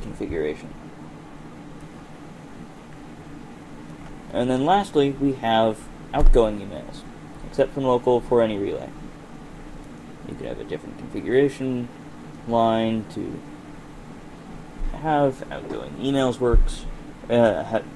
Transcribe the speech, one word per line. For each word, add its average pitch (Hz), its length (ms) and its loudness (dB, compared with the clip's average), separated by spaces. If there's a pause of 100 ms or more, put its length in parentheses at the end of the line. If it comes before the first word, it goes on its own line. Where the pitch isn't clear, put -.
configuration. 78 720 -4 (3500)
And 123 160 2
then 127 160 2
lastly, 160 460 4
we 139 220 2
have 113 440 4 (360)
outgoing 113 460 10
emails, 98 420 -10 (460)
except - 260 2
from 139 100 -2
local 123 360 4
for 120 220 4
any 107 160 2
relay. 67 320 -4 (1400)
You 82 80 -8
could 64 120 -8
have 60 120 -6
a - 40 -8
different - 340 -8
configuration 127 880 2 (600)
line 113 680 4
to 101 260 -6 (1600)
have 143 540 2
outgoing - 400 -8 (100)
emails 131 380 2
works, - 460 6 (440)
uh, 113 340 6
ha-, 110 180 0 (140)